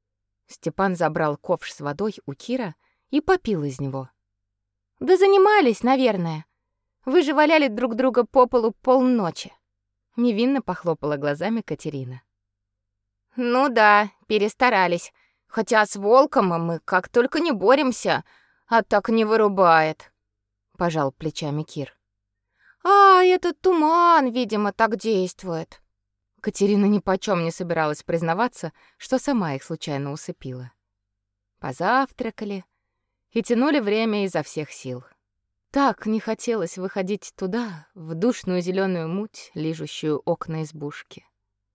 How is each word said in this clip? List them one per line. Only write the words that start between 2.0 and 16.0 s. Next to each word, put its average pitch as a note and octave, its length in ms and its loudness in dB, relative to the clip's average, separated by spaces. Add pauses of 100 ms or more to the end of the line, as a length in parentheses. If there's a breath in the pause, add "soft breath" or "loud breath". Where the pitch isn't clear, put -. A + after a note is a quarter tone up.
у C#3 60 -12
Кира A#3 420 -8 (360)
и C#4+ 100 0
попил A3+ 440 -2
из C3+ 160 -8
него. C3+ 300 -10 (880)
«Да D#4+ 180 4
занимались, G4 680 4
наверное. G#3 640 0 (580)
Вы D4+ 180 2
же C#4+ 120 -2
валяли D4+ 340 4
друг A#3 260 -4
друга A#3+ 300 2
по B3+ 220 4
полу A#3 260 0
полночи!» B3+ 800 0 (640)
Невинно A#3+ 460 0
похлопала D#3+ 540 -4
глазами D3+ 440 -4
Катерина. C#3 600 -10 (1120)
«Ну B3 320 2
да, G#3+ 420 4 (160)
перестарались. G3 840 0 (360)
Хотя G#3+ 380 0
с - 100 -10
волком A3 520 4